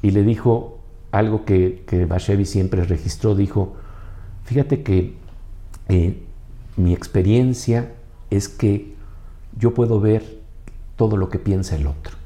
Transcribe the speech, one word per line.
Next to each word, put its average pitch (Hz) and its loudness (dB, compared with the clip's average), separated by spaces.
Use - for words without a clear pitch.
Y 104 4
le 101 6
dijo 113 2
algo 107 2
que, 92 2
que 90 2
Bashevis 98 2
siempre 92 2
registró, 92 0
dijo: 98 0
"Fíjate 139 0
que, 92 2
eh, 90 2
mi 90 4
experiencia 117 2
es 101 0
que - 0
yo 120 4
puedo 113 2
ver 107 2
todo 110 2
lo 92 0
que 85 -4
piensa 95 0
el 71 0
otro - -6